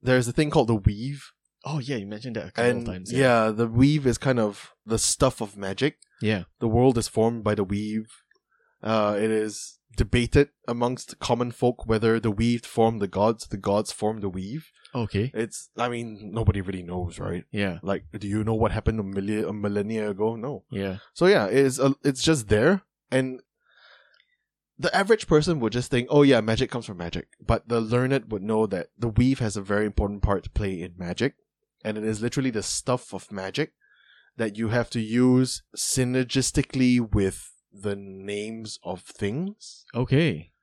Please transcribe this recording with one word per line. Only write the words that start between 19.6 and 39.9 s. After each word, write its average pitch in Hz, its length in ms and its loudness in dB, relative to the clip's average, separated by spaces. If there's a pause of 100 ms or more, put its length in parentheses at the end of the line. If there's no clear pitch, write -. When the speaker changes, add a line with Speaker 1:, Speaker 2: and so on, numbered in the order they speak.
Speaker 1:
ago? 110 260 -2
No. 120 340 -10
Speaker 2:
Yeah. 98 280 -6 (160)
Speaker 1:
So 170 120 2
yeah, 180 200 6
it's 127 340 4
a, 135 140 4 (100)
it's 131 180 0
just 143 260 2
there, 131 340 4 (280)
and 131 300 -2 (1400)
the - 160 -2
average 196 320 4
person 156 340 4
would 113 120 0
just 123 180 -4
think, 123 200 0
"Oh 147 120 8
yeah, 135 180 8
magic 110 300 0
comes 120 160 -6
from 95 120 -10
magic." 87 300 -8 (160)
But 113 240 0
the 117 120 2
learned 123 500 0
would 101 120 -4
know 110 240 2
that 95 220 -4 (100)
the 117 100 -2
weave 123 320 2
has 107 160 -2
a 101 60 -6
very 104 240 0
important 101 360 -2
part 98 220 0
to - 60 -10
play 95 300 -4
in 87 160 -10
magic, 90 380 -2 (500)
and 107 140 -4
it 107 60 -6
is 110 180 -2
literally 131 280 -2
the 110 120 -4
stuff - 500 -4
of 95 200 -12
magic 101 400 -6 (640)
that 107 200 -4
you 113 120 -4
have 117 220 0
to 123 100 -4
use 127 640 2 (140)
synergistically 127 1200 0 (120)
with 98 380 0 (220)
the 101 240 -6
names 101 880 -10
of - 180 -8
things. 143 840 -8 (100)